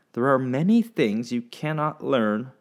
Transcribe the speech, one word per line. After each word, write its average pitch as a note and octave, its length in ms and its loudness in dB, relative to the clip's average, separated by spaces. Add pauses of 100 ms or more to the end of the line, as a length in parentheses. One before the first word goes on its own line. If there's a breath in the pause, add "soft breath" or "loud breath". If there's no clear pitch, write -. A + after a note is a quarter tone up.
(140 soft breath)
There A#2+ 140 0
are C#3 100 4
many D3+ 460 2
things A#2+ 480 -2
you A#2+ 100 -4
cannot D3+ 640 -6
learn A#2+ 580 0